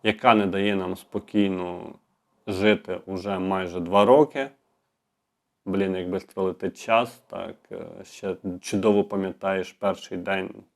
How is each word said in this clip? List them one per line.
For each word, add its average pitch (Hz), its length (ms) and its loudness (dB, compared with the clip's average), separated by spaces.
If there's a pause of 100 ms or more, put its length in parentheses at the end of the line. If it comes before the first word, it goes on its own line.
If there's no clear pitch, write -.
яка 110 320 4
не 104 100 2
дає 98 300 0
нам 92 200 -4
спокійно 95 960 -4 (540)
жити 101 580 2
уже 95 340 -6
майже 92 400 -4
два 95 260 4
роки. 139 440 4 (1160)
Блін, 95 300 -2
як 90 120 -6
швидко 95 360 -6
летить 92 420 -4
час, 117 440 0
так, 90 260 -10 (160)
е, 87 140 -12 (180)
ще 95 320 -8 (260)
чудово 101 420 2
пам'ятаєш 95 680 -4
перший 95 460 -4
день 95 460 -6 (120)